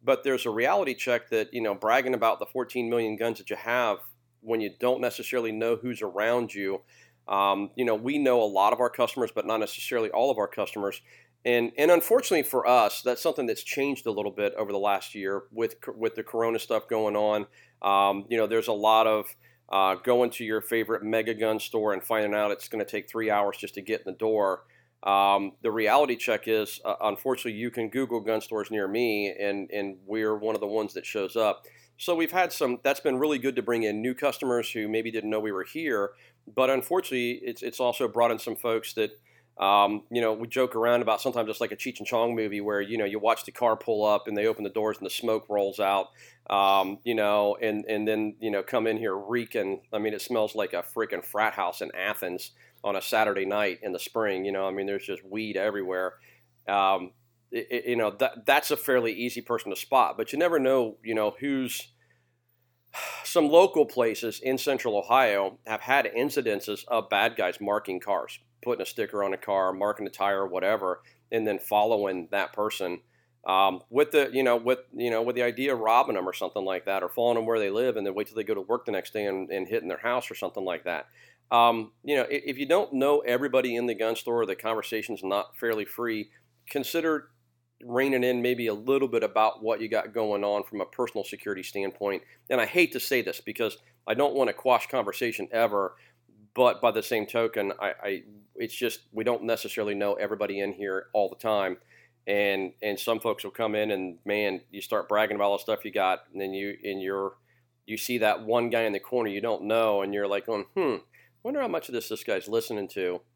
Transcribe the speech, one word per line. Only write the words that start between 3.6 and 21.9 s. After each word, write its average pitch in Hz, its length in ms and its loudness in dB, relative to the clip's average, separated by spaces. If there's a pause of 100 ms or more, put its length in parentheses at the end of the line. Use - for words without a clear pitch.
when 113 200 -2
you 104 80 -4 (100)
don't 123 220 0
necessarily 120 500 -4
know 113 240 0
who's 117 260 -6
around 107 520 0
you. 98 280 -4 (460)
Um, 98 480 2
you 127 80 0
know, 113 120 2
we 131 240 -2
know 127 220 4
a 110 40 4
lot 101 280 4
of 120 60 -2
our 120 120 2
customers, 120 420 -2
but 107 120 -4
not 110 140 0
necessarily 110 520 -4
all 123 180 2
of 117 80 0
our 101 100 0
customers. 101 540 -6 (420)
And, 120 340 2
and 151 140 6
unfortunately 175 520 4
for - 240 0
us, 120 340 4
that's 123 200 -2
something 143 260 -2
that's 147 160 -4
changed 139 420 -2
a 113 60 -2
little 101 200 -2
bit 101 220 -2
over 101 180 -4
the 101 60 -2
last 98 380 0
year 98 360 -4
with 113 300 -4
co-, - 160 -12
with 110 180 -2
the 110 80 -8
corona 113 360 0
stuff - 280 -2
going 110 280 0
on. 107 320 2 (340)
Um, 98 480 4
you 117 80 2
know, 110 100 4
there's 113 220 2
a 113 40 2
lot 110 340 6
of, 107 280 0 (320)
uh, 95 280 4
going 123 360 2
to 120 140 -8
your 107 160 -2
favorite 110 420 -2
mega 110 300 0
gun 110 260 0
store 107 320 -2